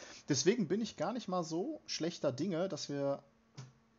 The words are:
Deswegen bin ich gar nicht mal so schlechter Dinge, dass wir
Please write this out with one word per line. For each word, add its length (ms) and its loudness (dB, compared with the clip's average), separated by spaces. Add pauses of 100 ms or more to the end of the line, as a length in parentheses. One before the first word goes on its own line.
(280)
Deswegen 380 4
bin 140 2
ich 160 -4
gar 160 -2
nicht 160 -6
mal 160 0
so 420 -2
schlechter 460 0
Dinge, 360 0
dass 200 -6
wir 340 0 (760)